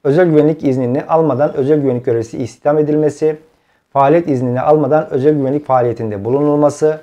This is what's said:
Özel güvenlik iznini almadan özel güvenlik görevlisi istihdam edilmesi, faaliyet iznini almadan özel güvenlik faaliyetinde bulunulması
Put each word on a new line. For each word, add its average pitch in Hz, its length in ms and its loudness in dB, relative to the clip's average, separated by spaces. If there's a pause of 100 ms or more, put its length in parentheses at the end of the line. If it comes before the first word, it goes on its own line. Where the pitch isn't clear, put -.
Özel 160 260 2
güvenlik 151 340 2
iznini 131 400 -2
almadan 156 500 0
özel 147 260 0
güvenlik 123 240 -2
görevlisi 117 340 -4
istihdam 147 400 -2
edilmesi, 151 580 0 (560)
faaliyet 151 360 2
iznini 127 320 -2
almadan 151 500 0
özel 147 240 2
güvenlik 143 320 -2
faaliyetinde 117 580 -2
bulunulması 147 800 0